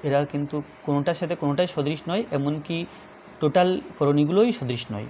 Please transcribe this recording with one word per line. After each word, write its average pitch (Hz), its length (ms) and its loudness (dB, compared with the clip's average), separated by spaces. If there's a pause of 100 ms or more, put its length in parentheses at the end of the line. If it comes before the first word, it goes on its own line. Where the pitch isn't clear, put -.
এরা 139 120 2 (140)
কিন্তু 147 240 -4 (300)
কোনোটার 147 340 0
সাথে 170 220 -2
কোনোটাই 151 320 2
সদৃশ 151 340 -2
নয়, 196 140 -2 (140)
এমনকি 147 400 -2 (640)
টোটাল 180 280 4 (300)
করণীগুলোই 151 600 4
সদৃশ 123 240 -4 (100)
নয়। 107 180 -8